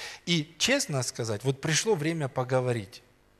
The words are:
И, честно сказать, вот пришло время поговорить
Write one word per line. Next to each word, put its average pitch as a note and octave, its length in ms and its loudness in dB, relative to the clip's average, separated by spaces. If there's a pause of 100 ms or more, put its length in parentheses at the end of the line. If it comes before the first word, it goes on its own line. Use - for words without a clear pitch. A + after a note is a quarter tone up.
(260)
И, E3 320 0
честно A3 460 2
сказать, A2+ 400 -4
вот C3+ 180 0
пришло D#3+ 340 2
время D3+ 320 -2
поговорить B2+ 760 -2 (360)